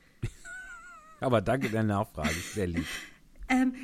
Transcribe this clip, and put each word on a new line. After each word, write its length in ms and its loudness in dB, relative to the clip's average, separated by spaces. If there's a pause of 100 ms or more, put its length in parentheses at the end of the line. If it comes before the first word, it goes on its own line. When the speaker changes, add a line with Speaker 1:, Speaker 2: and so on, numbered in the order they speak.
(220)
Speaker 1:
<laughs> 1000 -12
aber 200 4
danke 280 0
der 140 2
Nachfrage, 480 0
ist 220 -6
sehr 140 0
lieb. 180 0 (640)
Speaker 2:
Ähm, 260 4 (100)